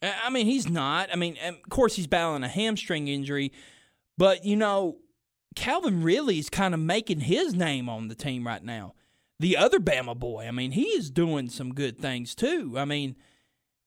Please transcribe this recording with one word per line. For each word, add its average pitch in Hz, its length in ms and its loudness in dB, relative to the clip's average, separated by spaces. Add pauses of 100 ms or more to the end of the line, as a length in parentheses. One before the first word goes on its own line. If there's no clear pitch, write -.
I, 190 120 -2 (100)
I 254 60 -2
mean, 240 160 2
he's 247 220 2
not. 165 440 0
I - 20 -2
mean, 170 260 -2
and 170 140 -6
of - 140 -20
course, 240 260 4
he's 175 120 -4
battling 165 360 2
a 123 60 -2
hamstring 185 580 -2
injury. 139 460 -2 (640)
But, 185 260 4
you 202 140 2
know, 196 400 2 (580)
Calvin 254 480 0
Ridley's 185 460 2
kind 185 240 2
of 160 80 0
making 170 400 0
his 220 340 0
name 143 320 0
on 113 220 -6
the 110 60 -12
team 127 300 -6
right 110 160 -6
now. 107 340 -12 (440)
The 175 160 4
other 262 240 6
Bama 127 400 0
boy, 117 260 -6
I 117 60 -8
mean, 127 200 -4
he 233 160 2
is 285 220 0
doing 147 380 2
some 127 260 -8
good 135 240 -4
things, 123 380 -6
too. 254 420 0
I 139 60 0
mean, 143 320 -4 (720)